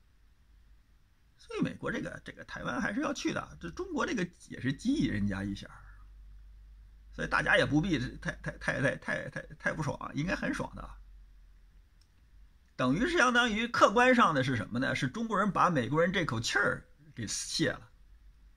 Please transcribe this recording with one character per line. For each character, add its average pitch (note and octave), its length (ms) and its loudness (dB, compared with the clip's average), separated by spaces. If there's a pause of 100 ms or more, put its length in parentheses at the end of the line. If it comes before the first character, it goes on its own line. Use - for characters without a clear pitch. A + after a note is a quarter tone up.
(1400)
所 A4+ 200 -10
以 G4 60 2
美 - 120 -2
国 - 160 -6
这 G#3+ 100 -6
个， - 240 -10
这 - 80 -12
个 - 120 -16
台 - 180 -12
湾 - 180 -4
还 - 140 -2
是 C4 60 -4
要 D4+ 120 -2
去 - 200 -4
的， - 280 -8
这 E3+ 100 -8
中 F#4 220 -10
国 E4+ 140 0
这 F4+ 80 -2
个 F3+ 120 0 (220)
也 - 120 -12
是 B2 120 0
激 C4 340 2
人 G2+ 200 0
家 G2 160 -2
一 G2+ 120 -4
下 - 120 -12
儿。 - 140 -20 (1300)
所 - 120 -6
以 - 40 -6
大 - 140 2
家 - 140 4
也 D3+ 80 6
不 C3+ 160 4
必 E3+ 180 2 (200)
太， F3 140 -6
太， - 260 -8
太， - 220 -2
太， C#3+ 160 0
太， - 340 -6
太， - 120 -10 (160)
太 - 140 -4
不 D#3+ 100 -4
爽 C#3+ 160 -4
啊， - 160 -8
应 D3 120 -2
该 G3 80 -2
很 - 200 -4
爽 - 200 -6
的。 - 160 -12 (1900)
等 C3+ 180 2
于 F#3 60 0
是 E4+ 180 2
相 B3+ 140 6
当 A#3+ 180 4
于 A3 160 0
客 B3+ 260 4
观 B3 220 8
上 G3+ 200 6
的 C3 100 4
是 B2+ 120 0
什 G#2 120 -4
么 A2 100 -4
呢？ B2+ 160 0
是 C3+ 140 -2
中 A3+ 180 -4
国 G#3 120 0
人 G3+ 120 2
把 D#3 180 6
美 B2+ 200 2
国 D3+ 120 2
人 F3 120 4
这 F#3 120 0
口 A2+ 160 -2
气 - 180 0
儿 - 280 0 (280)
给 A2 120 -8
泄 - 440 -2
了， - 200 -10 (680)